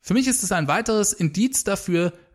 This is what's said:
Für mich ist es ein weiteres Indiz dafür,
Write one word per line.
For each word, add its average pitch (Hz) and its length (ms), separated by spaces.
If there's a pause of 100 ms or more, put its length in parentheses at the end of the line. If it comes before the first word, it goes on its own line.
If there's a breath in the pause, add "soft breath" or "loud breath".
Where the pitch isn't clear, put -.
Für - 140
mich 254 120
ist 247 160
es 185 100
ein 160 160
weiteres 214 440
Indiz 185 520
dafür, 175 500 (200 loud breath)